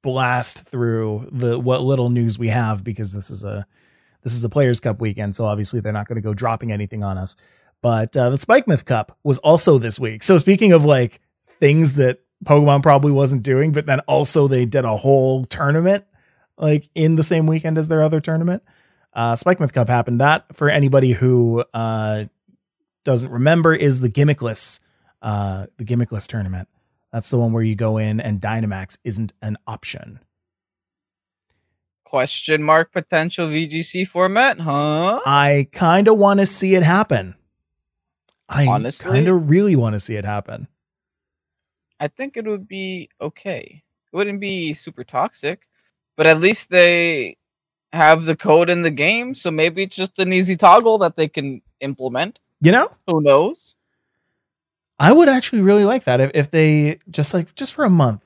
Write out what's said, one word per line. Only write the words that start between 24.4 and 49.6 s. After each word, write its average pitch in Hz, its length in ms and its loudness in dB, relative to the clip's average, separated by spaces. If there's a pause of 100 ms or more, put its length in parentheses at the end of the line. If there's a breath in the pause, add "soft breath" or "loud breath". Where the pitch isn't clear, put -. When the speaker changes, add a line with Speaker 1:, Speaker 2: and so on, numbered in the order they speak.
Speaker 1:
uh, 101 440 -6 (120)
the 123 60 -12
gimmickless 117 440 -4
tournament. 95 400 -8 (440)
That's 113 180 -8
the 127 100 -2
one 117 140 0
where 113 100 -2
you 110 120 0
go 110 220 -2
in 107 220 -2
and 104 220 -6
Dynamax 104 640 -6
isn't 110 380 -8
an 107 240 -8
option. - 540 -16 (1800)
Speaker 2:
Question 151 600 -4
mark 156 300 0
potential 170 560 -4
V 156 180 -4
G 160 140 -8
C 185 240 -6
format, 196 540 -2
huh? 156 680 -2
Speaker 1:
I 143 480 2
kinda 196 400 4
wanna 202 320 4
see 190 300 0
it 180 80 4
happen. 151 520 0 (1120)
I 143 180 0
Speaker 2:
Honestly? 113 460 -2
Speaker 1:
kinda 156 220 4
really 175 420 4
wanna 110 240 0
see 107 160 -8
it 101 80 -8
happen. 104 440 -8 (1300)
Speaker 2:
I 147 80 -6
think 269 300 -12
it 220 100 -10
would 208 200 -8
be 190 420 -10 (100)
okay. 151 640 -12 (300)
It - 20 -10
wouldn't 202 240 -4
be 185 340 -6
super - 300 -16
toxic, 151 640 -8 (480)
but 156 120 4
at 160 120 6
least 196 300 0
they 170 640 2 (560)
have 160 320 6
the 160 140 -2
code 170 320 4
in 175 140 0
the 160 80 0
game, 226 440 -2
so 180 160 -6
maybe 160 320 -2